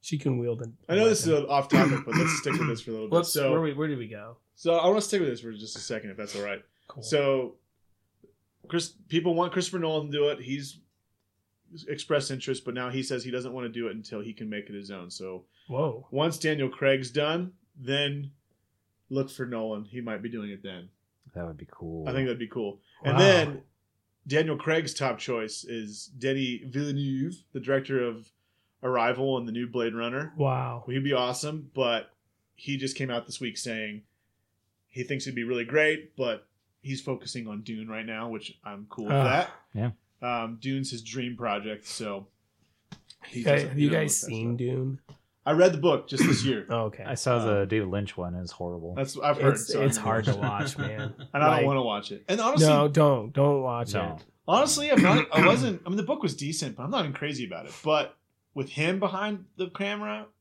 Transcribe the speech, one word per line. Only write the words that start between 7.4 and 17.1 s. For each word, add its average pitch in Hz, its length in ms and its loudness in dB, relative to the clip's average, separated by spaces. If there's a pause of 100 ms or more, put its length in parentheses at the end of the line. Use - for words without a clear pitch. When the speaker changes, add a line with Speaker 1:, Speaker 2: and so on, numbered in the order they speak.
Speaker 2:
Chris, 170 260 -4 (140)
people 165 260 2
want 170 180 2
Christopher 185 260 -2
Nolan 156 280 -2
to 143 60 -8
do 147 160 2
it. 143 120 -2
He's 135 380 -8 (1080)
expressed 147 420 -2
interest, 131 340 -6
but 120 100 -6
now 127 160 -6
he 131 120 -4
says 127 220 -4
he 123 60 -8
doesn't 123 220 -6
wanna 123 160 -8
do 113 200 -6
it 101 80 -8
until 107 240 -10
he 110 120 -10
can 110 160 -12
make 104 200 -8
it 101 60 -14
his 101 160 -12
own. 90 200 -12
So 92 340 -12 (240)
Speaker 1:
Whoa. 127 420 -4
Speaker 2:
once 147 280 0
Daniel 147 300 0
Craig's 135 420 2